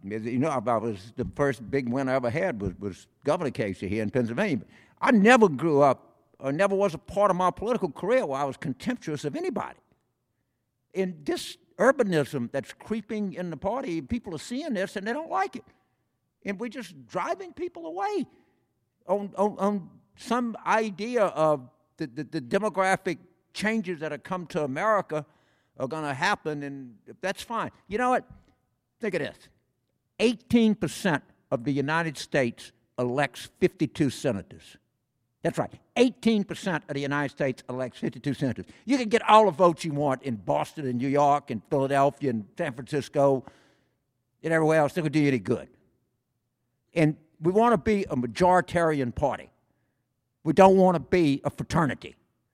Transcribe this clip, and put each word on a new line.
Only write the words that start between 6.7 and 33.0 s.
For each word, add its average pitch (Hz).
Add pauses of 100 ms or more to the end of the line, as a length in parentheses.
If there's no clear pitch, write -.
was 196
a 156
part 196
of 175
my 180
political 190
career 214
where 135
I 143
was 135
contemptuous 156
of 143
anybody. 285 (1120)
And 180
this - (220)
urbanism 175
that's -
creeping 214
in 180
the 160
party, 180
people 202
are 143
seeing 277
this 190
and 196
they 233
don't 320
like 381
it. - (800)
And 190
we're 240
just 175
driving 320
people 339
away 381 (800)
on, 202
on, 196
on 196 (280)
some 233 (120)
idea 220
of 151 (300)
the, 160
the, 131
the 156
demographic 190 (360)
changes 196
that 156
have 143
come 185
to 156
America 156 (540)
are 131
gonna 151
happen, 151
and 139 (260)
that's 190
fine. 214 (160)
You 196
know 247
what? - (720)
Think 131
of 156
this. 127 (840)
Eighteen 220
percent - (260)
of 123
the 147
United 151
States - (280)